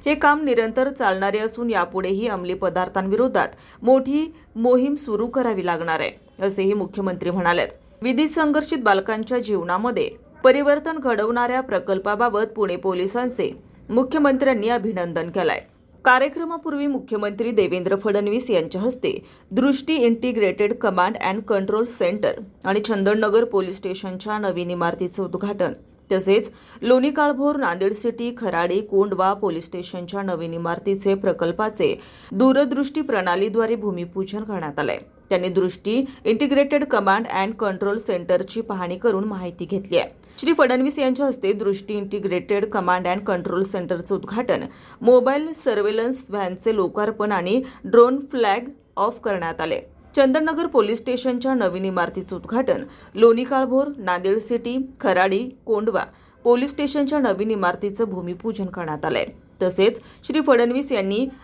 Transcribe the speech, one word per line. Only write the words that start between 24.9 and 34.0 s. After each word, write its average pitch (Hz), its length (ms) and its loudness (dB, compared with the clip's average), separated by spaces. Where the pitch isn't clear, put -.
उद्घाटन, 185 480 -6
तसेच 190 400 2
लोणी 254 280 4
काळभोर, 285 460 2
नांदेड 190 360 0
सिटी, 233 460 -4
खराडी, 180 420 0
कोंडवा 196 540 2
पोलीस 180 300 -4
स्टेशनच्या 180 580 -8
नवीन 170 320 -4
इमारतीचे 196 600 0
प्रकल्पाचे 190 840 0
दूरदृष्टी 269 680 2
प्रणालीद्वारे 214 760 0
भूमिपूजन 190 680 -6